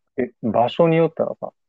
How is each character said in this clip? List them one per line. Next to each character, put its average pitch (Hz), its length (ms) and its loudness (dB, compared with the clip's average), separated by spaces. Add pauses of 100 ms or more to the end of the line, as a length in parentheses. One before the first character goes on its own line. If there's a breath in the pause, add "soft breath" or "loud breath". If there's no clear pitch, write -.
(160)
え、 - 140 -4 (120)
場 120 260 0
所 170 200 2
に 165 80 2
よ 165 120 2
っ 160 60 -8
た - 100 -2
ら - 160 -6
さ、 - 120 -12 (160)